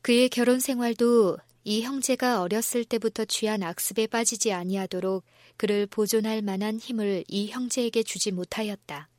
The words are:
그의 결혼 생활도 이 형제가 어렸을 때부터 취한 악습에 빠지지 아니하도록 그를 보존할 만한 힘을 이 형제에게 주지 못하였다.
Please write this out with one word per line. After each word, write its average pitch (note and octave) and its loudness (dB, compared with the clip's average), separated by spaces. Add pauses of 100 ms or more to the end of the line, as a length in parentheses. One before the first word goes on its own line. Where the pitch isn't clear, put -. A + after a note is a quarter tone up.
그의 B3 4
결혼 B3 2
생활도 A#3+ 4 (260)
이 G#3+ 0
형제가 B3 0
어렸을 A3 0
때부터 A3 -2
취한 G#3+ -2
악습에 G3 -2
빠지지 A3+ 0
아니하도록 F#3 -2 (340)
그를 G3+ 0
보존할 A3 0
만한 G#3 -2
힘을 G#3 -2
이 G3+ -2
형제에게 A#3+ 0
주지 G3+ -2
못하였다. F3+ -6